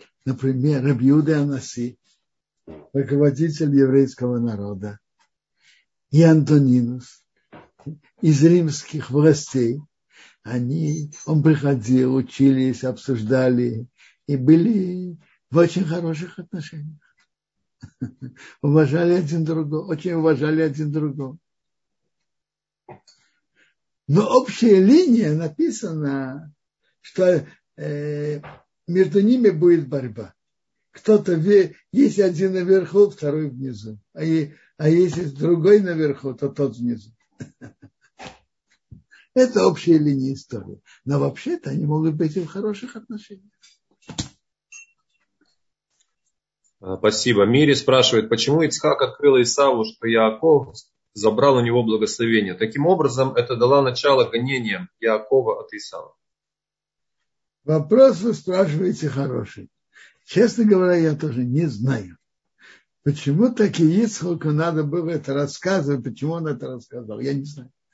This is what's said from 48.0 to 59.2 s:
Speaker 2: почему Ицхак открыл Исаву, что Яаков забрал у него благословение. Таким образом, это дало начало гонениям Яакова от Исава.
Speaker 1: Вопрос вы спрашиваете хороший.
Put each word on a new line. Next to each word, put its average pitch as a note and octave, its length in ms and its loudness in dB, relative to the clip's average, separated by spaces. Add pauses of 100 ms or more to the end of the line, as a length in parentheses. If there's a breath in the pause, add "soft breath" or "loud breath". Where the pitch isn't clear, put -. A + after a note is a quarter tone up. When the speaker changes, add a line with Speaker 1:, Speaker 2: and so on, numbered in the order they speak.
Speaker 2:
почему C3+ 320 0
Ицхак D3+ 400 0
открыл C3+ 400 4
Исаву, B2 440 2
что A2+ 220 -10
Яаков A2+ 680 2 (380)
забрал A2 420 2
у B2 60 2
него A#2+ 220 2
благословение. A2 680 -2
Таким A2+ 320 -4
образом, C3 480 0
это A#2+ 220 -2
дало B2+ 260 4
начало C3 480 2
гонениям A#2 600 -6 (100)
Яакова A2+ 640 0
от - 120 -20
Исава. F2 420 -18 (1500)
Speaker 1:
Вопрос E3 580 4
вы A3+ 120 -2
спрашиваете F3+ 760 -2
хороший. B2 600 -8 (560 soft breath)